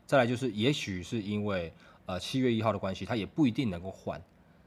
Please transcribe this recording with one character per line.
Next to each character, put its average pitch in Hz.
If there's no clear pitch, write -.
再 147
来 123
就 120
是， 123
也 107
许 95
是 113
因 104
为， 90
呃， 92
七 -
月 127
一 113
号 110
的 101
关 92
系， 98
他 120
也 104
不 147
一 117
定 117
能 87
够 95
换。 80